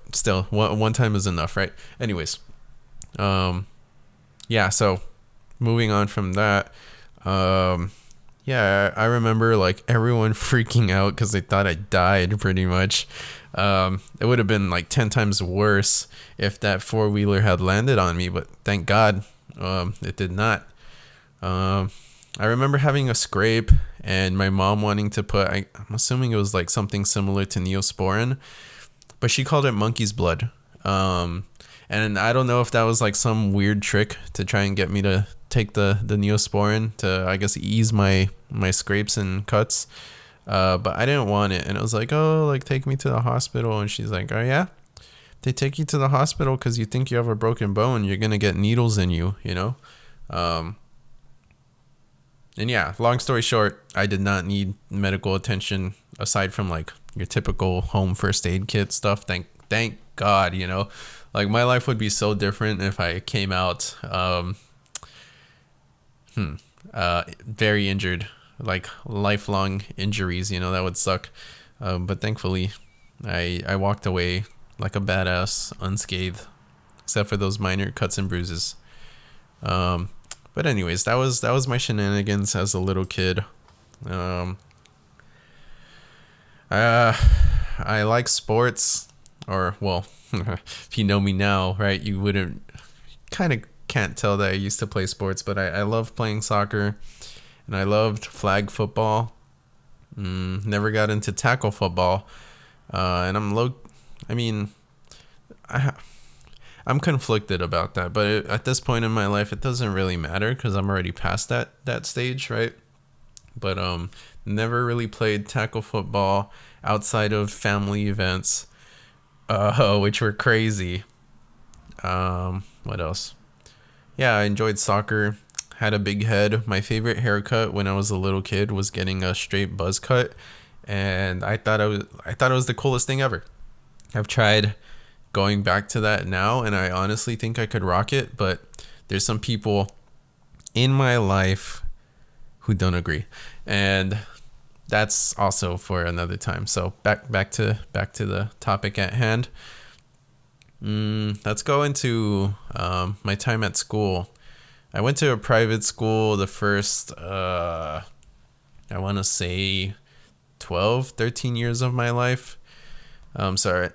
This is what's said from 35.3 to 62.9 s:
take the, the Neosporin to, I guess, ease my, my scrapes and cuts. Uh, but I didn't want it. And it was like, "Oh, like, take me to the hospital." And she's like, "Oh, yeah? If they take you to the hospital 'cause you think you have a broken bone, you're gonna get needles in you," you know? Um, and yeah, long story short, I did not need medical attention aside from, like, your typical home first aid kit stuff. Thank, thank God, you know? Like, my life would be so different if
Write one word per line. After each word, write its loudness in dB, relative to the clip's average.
take 0
the, 2
the 0
Neosporin 2
to, 0
I 2
guess, 0
ease 2
my, 4
my 0
scrapes 0
and -2
cuts. 0
Uh, 2
but -2
I 0
didn't 2
want 2
it. -2
And -2
it -2
was -2
like, -2
"Oh, 2
like, 0
take -2
me -2
to -2
the 0
hospital." 0
And -2
she's -6
like, -4
"Oh, 0
yeah? 2
If -20
they 0
take -2
you 0
to 0
the 2
hospital 2
'cause -2
you 0
think -2
you 0
have 2
a 0
broken 0
bone, 2
you're 0
gonna 2
get 2
needles 4
in 4
you," 0
you -4
know? -2
Um, -4
and -2
yeah, 2
long 4
story 0
short, 2
I 2
did 0
not 0
need -2
medical 0
attention -4
aside -2
from, -2
like, -6
your -6
typical 0
home 0
first 0
aid -2
kit 0
stuff. -2
Thank, -6
thank 0
God, 4
you -4
know? -2
Like, 0
my 4
life 2
would 0
be 0
so 0
different 0
if -2